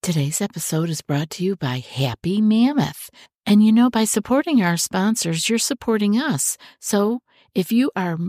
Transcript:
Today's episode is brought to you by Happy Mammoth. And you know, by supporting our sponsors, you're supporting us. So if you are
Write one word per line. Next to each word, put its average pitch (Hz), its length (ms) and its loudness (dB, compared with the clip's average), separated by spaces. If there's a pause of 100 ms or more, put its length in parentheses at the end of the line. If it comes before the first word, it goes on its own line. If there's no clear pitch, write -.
Today's 156 380 -2
episode 165 480 -4
is 156 120 -6
brought 151 300 -4
to - 120 -8
you 190 120 -2
by 131 240 -4
Happy 135 640 -4
Mammoth. 220 680 0 (360)
And 208 180 6
you 220 80 6
know, 240 180 6
by 226 140 0
supporting 247 580 0
our 170 160 0
sponsors, 190 720 -2
you're 226 80 2
supporting 220 600 0
us. 285 400 -2 (220)
So 214 420 -2 (340)
if 185 160 -2
you 247 240 2
are 175 220 -4 (120)